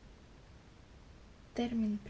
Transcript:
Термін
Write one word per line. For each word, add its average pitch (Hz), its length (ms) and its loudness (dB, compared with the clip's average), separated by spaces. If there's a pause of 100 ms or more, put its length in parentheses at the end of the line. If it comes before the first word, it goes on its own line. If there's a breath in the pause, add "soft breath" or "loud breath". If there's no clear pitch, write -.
(1500)
Термін 226 460 6 (120)